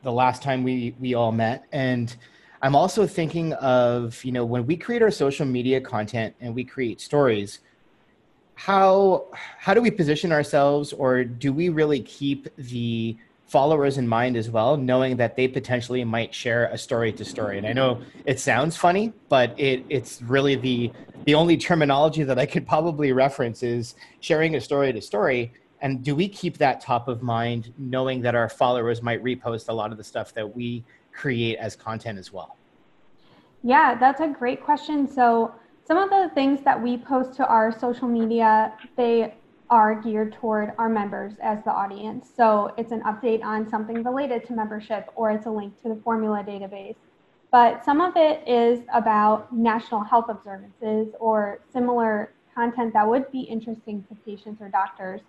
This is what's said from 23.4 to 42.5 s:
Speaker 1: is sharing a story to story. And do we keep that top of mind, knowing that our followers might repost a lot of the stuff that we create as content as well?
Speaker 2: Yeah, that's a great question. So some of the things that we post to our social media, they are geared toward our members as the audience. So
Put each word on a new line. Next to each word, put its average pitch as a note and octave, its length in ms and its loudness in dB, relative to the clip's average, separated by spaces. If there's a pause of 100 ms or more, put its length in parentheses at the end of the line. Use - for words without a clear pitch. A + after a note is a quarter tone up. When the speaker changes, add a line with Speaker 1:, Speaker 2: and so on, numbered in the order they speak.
Speaker 1:
is A#2+ 320 -4 (260)
sharing D#3+ 360 0
a B2+ 40 0
story C#3 320 0
to A2 100 -4
story. C3 500 -2 (300)
And C3+ 200 -4
do C#3+ 120 -2
we F3 140 0
keep F3+ 300 -8
that C3+ 220 2
top A#2+ 260 -2
of A#2 160 -6
mind, A#2 540 -4
knowing C3 460 -4
that A#2+ 120 0
our A#2 140 2
followers A#2+ 540 0
might A#2 200 -4
repost A#2+ 460 -6
a A#2 40 -4
lot A2 200 -4
of G#2+ 60 -14
the G#2+ 60 -18
stuff - 300 -10
that G#2+ 220 -8
we A#2+ 260 -8 (300)
create A#2 460 -2
as G#2+ 180 -10
content A2 420 -10
as F#2 140 -20
well? F2+ 240 -16 (1040)
Speaker 2:
Yeah, C4 320 4
that's C4+ 260 2
a D#4+ 80 0
great B3+ 360 -4
question. D4 420 0
So A#3 480 2 (320)
some E4 120 2
of G4 120 2
the F#4+ 240 2
things C#4 300 2
that B3 180 2
we A#3+ 140 -2
post B3+ 380 -2
to C4 120 -2
our A3+ 320 2
social B3 300 -4
media, A3+ 640 2 (240)
they A#3 380 2 (360)
are A3 240 6
geared G#3+ 400 -4
toward G#3+ 420 -4
our A3+ 140 0
members G3+ 420 -4 (100)
as G#3+ 220 -4
the A3 60 -4
audience. G3+ 640 -6
So G#3+ 400 2